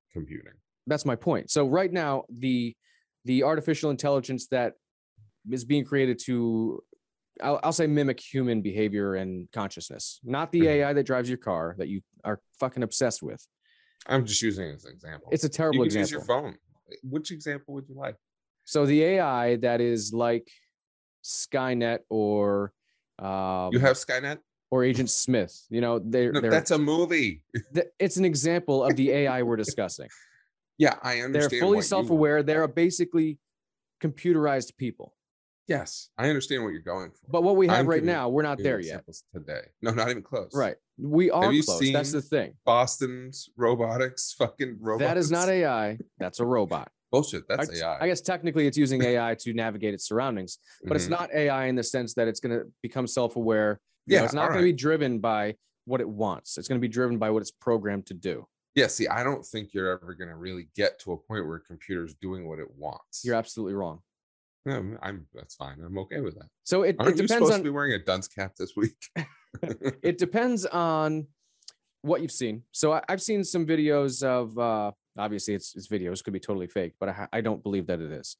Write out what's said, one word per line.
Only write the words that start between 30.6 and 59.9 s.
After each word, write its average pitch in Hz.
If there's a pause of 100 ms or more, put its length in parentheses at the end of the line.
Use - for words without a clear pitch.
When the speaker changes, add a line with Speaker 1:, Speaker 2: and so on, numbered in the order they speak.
Speaker 1:
Yeah, 147
I 123
Speaker 2:
They're 120
Speaker 1:
understand 139
Speaker 2:
fully 196
Speaker 1:
what 214
you -
Speaker 2:
self-aware. 156
They're 156
basically 165 (640)
computerized 151
people. - (540)
Speaker 1:
Yes, -
I 127
understand 135
what 107
you're 82
going 87
for. - (100)
Speaker 2:
But 170
what 196
we 190
have 113
Speaker 1:
I'm 135
Speaker 2:
right 165
Speaker 1:
giving 165
Speaker 2:
now, 147
we're 139
not 147
Speaker 1:
you -
Speaker 2:
there 123
yet. 87
Speaker 1:
examples 85
today. 73 (220)
No, 113
not 113
even 113
close. 104
Speaker 2:
Right. 123 (220)
We 156
are 180
Speaker 1:
Have 254
you 156
Speaker 2:
close. 135
That's 143
Speaker 1:
seen 151
Speaker 2:
the -
thing. 127 (120)
Speaker 1:
Boston's 127
robotics, 120
fucking 123
robots? 113
Speaker 2:
That 170
is 156
not 175
A 185
I. 110 (180)
That's 92
a 120
robot. 98 (220)
Speaker 1:
Bullshit. 143
That's -
Speaker 2:
I, 82
Speaker 1:
A 85
I. 67
Speaker 2:
I -
guess 180
technically 170
it's 139
using 131
A 120
I 117
to 120
navigate 107
its -
surroundings, 110 (260)
but 151
it's -
Speaker 1:
Mm-hmm. -
Speaker 2:
not 175
A 147
I 135
in 127
the 120
sense 120
that 117
it's 110
gonna 120 (200)
become 123
self-aware. 113 (280)
You 196
know, 170
Speaker 1:
Yeah, -
Speaker 2:
it's -
not 147
Speaker 1:
all -
Speaker 2:
gonna 180
Speaker 1:
right. 180
Speaker 2:
be 170
driven 135
by 107 (280)
what 127
it -
wants. 104
It's -
gonna 127
be 120
driven 120
by 107
what 110
it's -
programmed 101
to 95
do. 85 (280)
Speaker 1:
Yeah, 127
see, -
I 117
don't 135
think 107
you're 92